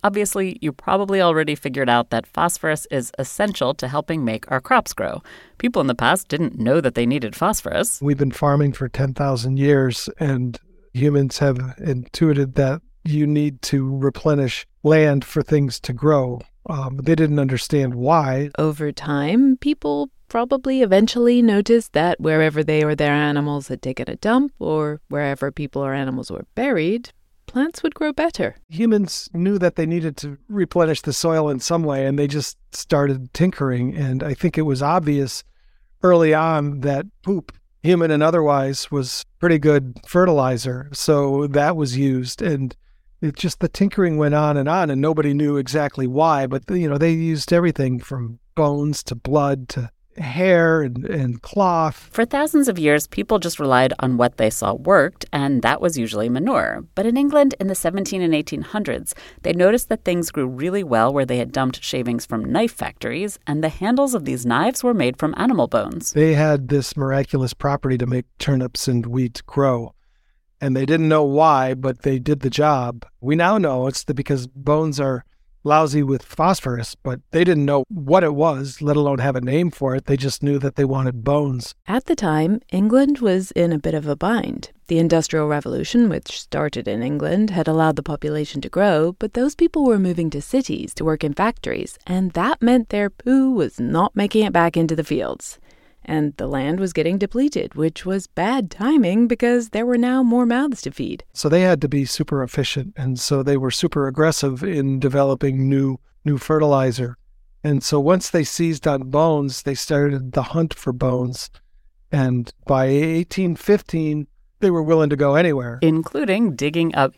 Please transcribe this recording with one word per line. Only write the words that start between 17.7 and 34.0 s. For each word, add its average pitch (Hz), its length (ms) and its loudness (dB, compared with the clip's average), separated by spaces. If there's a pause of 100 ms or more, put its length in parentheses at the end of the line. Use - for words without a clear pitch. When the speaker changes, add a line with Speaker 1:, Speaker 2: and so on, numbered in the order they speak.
Speaker 2:
why. 139 600 0
Speaker 3:
Over 151 360 -2
time, 175 640 2
people 294 520 -4 (180)
probably 262 560 0
eventually 233 580 4
noticed 220 520 2
that 165 280 2
wherever 156 420 2
they 151 200 2
or 151 100 2
their 147 200 0
animals 147 540 -2
had 131 140 -8
taken 131 260 -6
a 117 100 -8
dump, 254 420 0
or 156 480 -4
wherever 139 440 -4
people 139 300 -8
or 135 140 -4
animals 131 340 -6
were - 240 -10
buried, 226 580 -2 (360)
plants 294 340 -4
would 311 140 -4
grow 302 180 -4
better. 285 420 -2 (140)
Speaker 2:
Humans 208 640 0
knew 190 240 0
that 175 180 2
they 160 120 -2
needed 160 300 -4
to 143 200 -12 (100)
replenish 175 540 0
the 143 120 -4
soil 160 360 0
in 135 100 -2
some 170 220 -2
way, 135 240 -2
and 139 140 0
they 147 80 0
just 139 320 -6 (120)
started 139 640 -2
tinkering. 135 600 0
And 135 260 -2